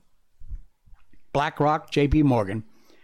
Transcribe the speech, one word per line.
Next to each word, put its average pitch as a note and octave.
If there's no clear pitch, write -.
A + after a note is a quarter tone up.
BlackRock, D3+
J C#3+
P D3+
Morgan, A2